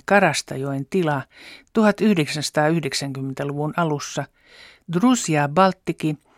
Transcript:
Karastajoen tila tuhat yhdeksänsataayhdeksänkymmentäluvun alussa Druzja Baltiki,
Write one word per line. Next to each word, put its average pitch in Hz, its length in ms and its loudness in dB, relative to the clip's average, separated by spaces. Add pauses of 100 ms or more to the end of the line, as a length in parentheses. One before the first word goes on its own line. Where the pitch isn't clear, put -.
Karastajoen 139 880 0
tila 151 320 0 (500)
tuhat 208 280 2
yhdeksänsataayhdeksänkymmentäluvun 147 1800 -2
alussa 151 480 -4 (680)
Druzja 170 560 2
Baltiki, 165 680 0 (220)